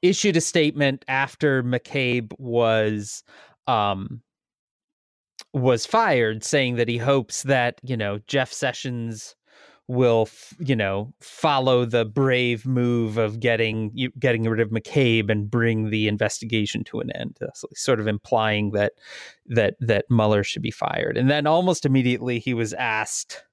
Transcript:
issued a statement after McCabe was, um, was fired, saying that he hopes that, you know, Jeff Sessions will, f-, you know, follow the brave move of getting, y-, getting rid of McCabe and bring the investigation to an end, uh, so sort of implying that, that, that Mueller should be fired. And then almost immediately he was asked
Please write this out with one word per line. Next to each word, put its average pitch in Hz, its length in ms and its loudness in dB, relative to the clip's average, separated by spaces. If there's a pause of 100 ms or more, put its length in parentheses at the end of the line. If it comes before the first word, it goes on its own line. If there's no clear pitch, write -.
issued 185 360 2
a 165 40 4
statement 147 680 0
after 135 540 0
McCabe 123 760 -2
was, 113 840 0 (440)
um, 104 560 -2 (1300)
was 127 340 2
fired, 127 560 2
saying 127 340 0
that 117 120 0
he 120 100 -2
hopes 131 460 0
that, 127 400 0
you 127 120 -4
know, 104 300 -4
Jeff 135 260 -2
Sessions 120 840 -8 (500)
will, 123 360 4
f-, - 360 -8
you 139 160 0
know, 104 460 -2
follow 131 640 2
the 117 220 0
brave 123 600 0
move 120 520 0
of 110 200 0
getting, 110 560 0
y-, 127 140 -2 (100)
getting 117 260 2
rid 113 140 0
of 110 120 2
McCabe 113 600 2
and 104 200 0
bring 113 400 2
the 107 180 0
investigation 107 760 -2
to - 160 -8
an - 120 -6
end, - 300 -10
uh, - 120 -6
so - 200 -14
sort 120 260 0
of 107 80 -2
implying 104 640 0
that, 104 220 0 (520)
that, 113 340 2
that 110 300 2
Mueller 107 320 4
should 104 200 -6
be 113 80 -4
fired. - 480 -4
And 131 120 2
then 147 160 0
almost 175 400 2
immediately 123 520 0
he 123 160 -2
was 117 180 -2
asked - 800 -6